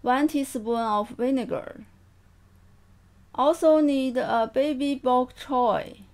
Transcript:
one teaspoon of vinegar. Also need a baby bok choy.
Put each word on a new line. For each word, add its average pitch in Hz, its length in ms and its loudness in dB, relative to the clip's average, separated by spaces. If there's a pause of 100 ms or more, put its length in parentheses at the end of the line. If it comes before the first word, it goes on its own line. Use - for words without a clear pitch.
one 262 260 2
teaspoon 262 480 -4
of 220 360 -2
vinegar. - 720 -4 (1500)
Also 311 460 4
need 269 380 2
a 226 360 0
baby 277 440 0
bok 254 420 0
choy. 247 600 -2 (160)